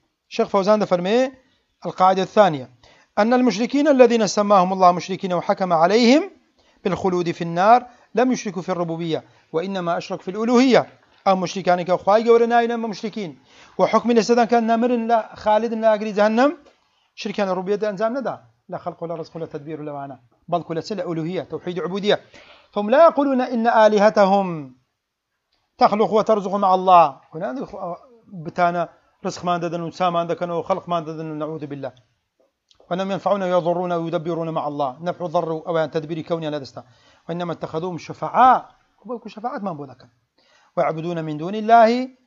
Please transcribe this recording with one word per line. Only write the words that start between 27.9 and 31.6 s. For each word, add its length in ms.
بتانە 420
ڕزقمان 400
دەدەن 160
و 100
چامان 380
دەکەنەوە 320
و 80
خەڵقمان 400
دەدەن 240
و 100
نەعوذ 280